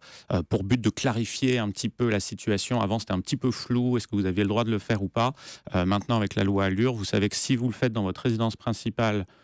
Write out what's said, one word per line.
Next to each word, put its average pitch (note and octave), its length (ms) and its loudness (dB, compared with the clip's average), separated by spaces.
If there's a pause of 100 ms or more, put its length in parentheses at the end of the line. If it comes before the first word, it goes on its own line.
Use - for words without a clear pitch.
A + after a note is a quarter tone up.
(340)
euh, F2+ 80 2
pour F#2+ 220 0
but A#2 180 2
de G#2+ 80 0
clarifier B2 720 0
un G#2+ 100 0
petit G#2 200 -4
peu A#2+ 200 0
la G#2 100 2
situation. A2 600 -2
Avant, G#2 160 0
c'était G#2 160 -4
un F#2 80 0
petit - 160 -2
peu B2+ 140 0
flou, B2 460 0
est-ce G#2+ 100 -4
que - 80 -4
vous G2+ 100 2
aviez F#2+ 160 2
le G2+ 80 2
droit A2 140 2
de A2+ 80 0
le G#2 80 2
faire G#2 240 -2
ou F#2 60 -2
pas ? B2 260 0 (400)
Euh, F2+ 100 2
maintenant, G2+ 320 2
avec G#2 160 0
la G#2 100 0
loi G2 220 2
Allure, A2 300 2
vous G2+ 100 -6
savez G#2 240 0
que - 60 -4
si - 200 0
vous B2 120 0
le A2 60 -2
faites A#2+ 200 -2
dans A2 80 0
votre F#2 200 -2
résidence A2+ 340 0
principale, G#2+ 720 -2 (160)